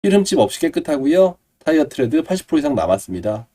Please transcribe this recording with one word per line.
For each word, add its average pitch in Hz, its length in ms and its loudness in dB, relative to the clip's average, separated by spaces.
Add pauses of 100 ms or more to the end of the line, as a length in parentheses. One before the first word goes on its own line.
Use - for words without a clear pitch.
휠 196 100 2
흠집 196 240 2
없이 - 220 0
깨끗하고요. 165 760 0 (200)
타이어 156 300 0
트레드 131 340 -2
팔십 185 240 -4
프로 - 140 0
이상 277 160 -2
남았습니다. 95 800 -4